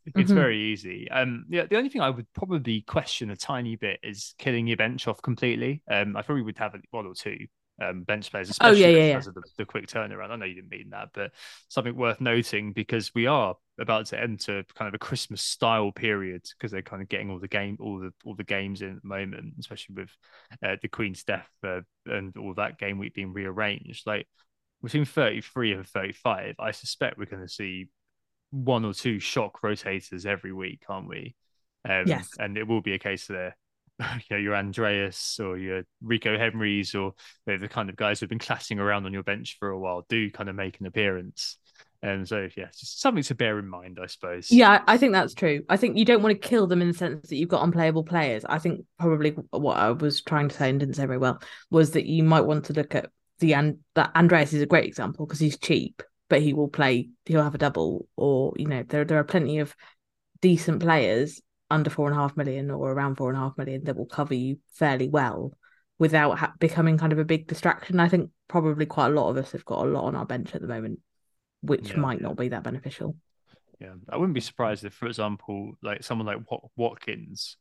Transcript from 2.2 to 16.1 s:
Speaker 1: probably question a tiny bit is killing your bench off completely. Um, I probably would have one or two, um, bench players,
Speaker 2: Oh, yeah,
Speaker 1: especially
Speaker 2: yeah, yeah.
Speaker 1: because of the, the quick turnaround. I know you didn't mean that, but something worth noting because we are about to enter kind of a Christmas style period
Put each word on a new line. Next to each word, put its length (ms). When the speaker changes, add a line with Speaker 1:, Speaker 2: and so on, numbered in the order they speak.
Speaker 1:
probably 480
question 480
a 60
tiny 400
bit 280
is 340
killing 300
your 100
bench 320
off 120
completely. 680
Um, 260
I 60
probably 220
would 140
have 160
one 140
or 80
two, 340
um, 220
bench 280
players, 300
Speaker 2:
Oh, 60
yeah, 40
Speaker 1:
especially 220
Speaker 2:
yeah, 120
yeah. 100
Speaker 1:
because 120
of 60
the, 100
the 80
quick 220
turnaround. 420
I 80
know 80
you 100
didn't 140
mean 220
that, 220
but 180
something 280
worth 260
noting 500
because 420
we 120
are 300
about 280
to 140
enter 420
kind 120
of 60
a 60
Christmas 420
style 500
period 540